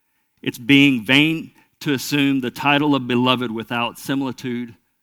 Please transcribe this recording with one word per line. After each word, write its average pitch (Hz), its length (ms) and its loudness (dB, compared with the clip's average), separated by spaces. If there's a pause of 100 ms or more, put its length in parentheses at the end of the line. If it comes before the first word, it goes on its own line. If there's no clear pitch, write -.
(420)
It's - 160 -8
being 135 460 4
vain 147 480 0 (300)
to 151 100 -4
assume 139 480 0
the 123 120 -6
title 143 440 2
of 131 120 -4
beloved 123 440 0
without 113 480 -6
similitude 123 760 -6 (280)